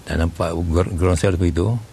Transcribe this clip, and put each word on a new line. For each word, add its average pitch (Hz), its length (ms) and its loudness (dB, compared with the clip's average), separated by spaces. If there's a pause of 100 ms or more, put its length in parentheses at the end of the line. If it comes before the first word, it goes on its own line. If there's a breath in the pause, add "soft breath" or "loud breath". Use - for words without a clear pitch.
dan 80 240 0
nampak 85 240 -4 (160)
gr-, 87 240 0
ground 90 240 2
swell 92 240 0
seperti 85 160 2
itu 104 160 0 (200)